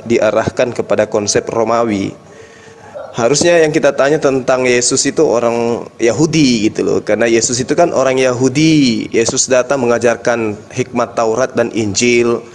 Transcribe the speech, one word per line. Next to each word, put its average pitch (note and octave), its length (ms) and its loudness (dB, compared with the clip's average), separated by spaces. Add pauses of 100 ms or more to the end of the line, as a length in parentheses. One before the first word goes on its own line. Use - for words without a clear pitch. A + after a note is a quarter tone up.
diarahkan A2+ 720 0
kepada G#2+ 340 -2
konsep G#2 400 -2
Romawi. A2+ 720 -2 (960)
Harusnya D3+ 480 2
yang D#3 120 4
kita C#3+ 200 2
tanya C#3 260 2
tentang C3 460 0
Yesus B2 400 0
itu C3+ 180 -4
orang A#2 600 0 (160)
Yahudi A#2+ 720 2
gitu F#2+ 140 -4
loh. G2 160 0
Karena G#2 260 0
Yesus A#2 320 0
itu C3 160 -2
kan E3+ 160 2
orang C3 260 0
Yahudi. C3 920 2
Yesus A#2 380 0
datang B2+ 360 0
mengajarkan A#2 720 0 (140)
hikmat A#2 460 -4
Taurat A#2 360 0
dan A#2 200 -2
Injil. A#2 680 0 (160)